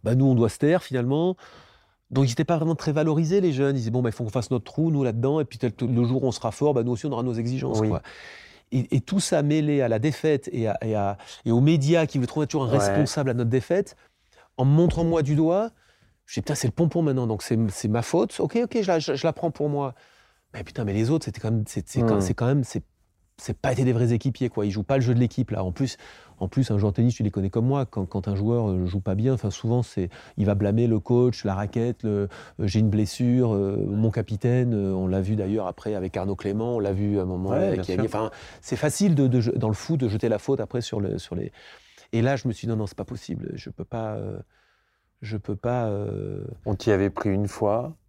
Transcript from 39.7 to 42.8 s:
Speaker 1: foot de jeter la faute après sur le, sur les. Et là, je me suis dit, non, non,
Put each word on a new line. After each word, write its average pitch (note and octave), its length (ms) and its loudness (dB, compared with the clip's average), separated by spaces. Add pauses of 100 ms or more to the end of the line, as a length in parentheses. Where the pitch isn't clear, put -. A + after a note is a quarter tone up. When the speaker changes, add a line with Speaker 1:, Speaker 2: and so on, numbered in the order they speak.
Speaker 1:
foot D#3+ 260 -2
de B2+ 80 0
jeter G#2+ 220 0
la G#2+ 80 2
faute C#3 220 -2
après A#2 220 -6
sur - 200 -4
le, - 160 -4
sur - 160 -10
les. F#2 180 -6 (600)
Et A#2 100 2
là, C3+ 140 4
je C3 120 -4
me A#2 60 -2
suis A2 140 -8
dit, - 20 -2
non, A2+ 80 -2
non, G#2+ 80 -2